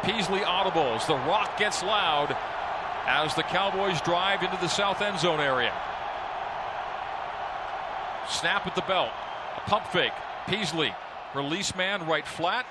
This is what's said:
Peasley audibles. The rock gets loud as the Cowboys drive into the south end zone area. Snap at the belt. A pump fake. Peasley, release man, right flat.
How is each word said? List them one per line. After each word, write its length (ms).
Peasley 360
audibles. 640
The 80
rock 460
gets 240
loud 520
as 300
the 80
Cowboys 580
drive 400
into 160
the 100
south 320
end 200
zone 200
area. 320
Snap 380
at 80
the 80
belt. 300
A 120
pump 160
fake. 280
Peasley, 440
release 400
man, 320
right 200
flat. 440